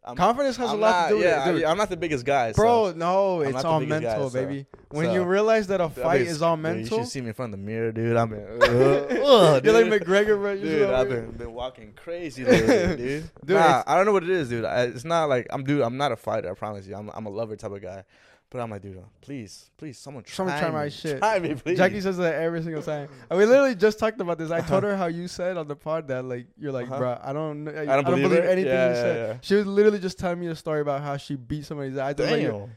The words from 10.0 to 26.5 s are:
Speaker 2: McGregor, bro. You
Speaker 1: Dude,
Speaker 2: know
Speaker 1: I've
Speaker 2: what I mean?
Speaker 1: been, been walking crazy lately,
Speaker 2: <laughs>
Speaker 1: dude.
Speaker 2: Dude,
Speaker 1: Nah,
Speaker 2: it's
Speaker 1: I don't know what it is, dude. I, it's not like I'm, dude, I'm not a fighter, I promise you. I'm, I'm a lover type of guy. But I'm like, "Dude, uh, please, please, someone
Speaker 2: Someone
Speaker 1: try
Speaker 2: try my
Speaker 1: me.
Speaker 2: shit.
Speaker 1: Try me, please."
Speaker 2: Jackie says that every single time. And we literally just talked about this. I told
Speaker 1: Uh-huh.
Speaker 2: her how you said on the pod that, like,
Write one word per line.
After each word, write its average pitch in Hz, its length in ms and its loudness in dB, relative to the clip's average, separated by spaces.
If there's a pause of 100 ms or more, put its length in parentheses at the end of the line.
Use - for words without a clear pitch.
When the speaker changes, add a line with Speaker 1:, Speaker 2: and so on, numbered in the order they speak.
Speaker 2:
McGregor, 202 340 4
bro. 202 160 -2
You 196 80 -6
Speaker 1:
Dude, 156 180 0 (100)
Speaker 2:
know 127 60 0
Speaker 1:
I've 127 120 2
Speaker 2:
what 127 100 -2
I - 40 -2
mean? 113 80 -12
Speaker 1:
been, 113 80 -14
been 117 160 -12
walking 120 400 -12
crazy 165 500 -10
lately, 240 240 6
Speaker 2:
<laughs> 185 300 4
Speaker 1:
dude. 143 320 -6 (160)
Speaker 2:
Dude, 170 100 2
Speaker 1:
Nah, 156 240 6
Speaker 2:
it's - 100 -6
Speaker 1:
I 151 60 4
don't 185 100 4
know 214 80 2
what 185 100 2
it 170 60 -4
is, 170 200 0
dude. 117 160 -2
I, 92 180 0
it's 123 220 -6
not 165 240 0
like 127 220 0
I'm, 135 120 -6
dude, 143 180 0
I'm 117 140 0
not 139 160 -2
a 113 60 -4
fighter, 104 340 -6
I - 20 -8
promise 101 320 -10
you. 98 100 -12
I'm, 104 180 -12
I'm 113 120 -12
a 104 40 -10
lover 107 260 -8
type 101 160 -12
of 101 100 -12
guy. 95 220 -14 (460)
But 127 120 -10
I'm 117 80 -8
like, 101 140 -10
"Dude, 95 140 -14
uh, 92 40 -18 (180)
please, 120 580 -16
please, 151 200 -16
someone 139 300 -18
Speaker 2:
Someone 185 260 -4
Speaker 1:
try 147 140 -2
Speaker 2:
try - 20 -2
my 156 140 -4
Speaker 1:
me. 147 80 -6
Speaker 2:
shit. 147 260 -6
Speaker 1:
Try 208 220 2
me, 156 160 -4
please." 160 200 -4
Speaker 2:
Jackie 190 260 2
says 185 160 -4
that 170 180 0
every 165 260 -2
single 160 220 -8
time. 147 260 -6 (180)
And 170 120 0
we 208 80 6
literally 269 260 6
just 214 240 2
talked 220 240 -4
about 170 160 -4
this. 160 140 -6
I 165 100 -2
told 180 220 0
Speaker 1:
Uh-huh. 208 80 -2
Speaker 2:
her 196 40 -2
how 190 120 -2
you 170 200 -6
said 180 300 -6
on 156 100 -8
the 147 80 -8
pod 156 340 -6
that, 127 140 -4
like, 123 220 -8 (100)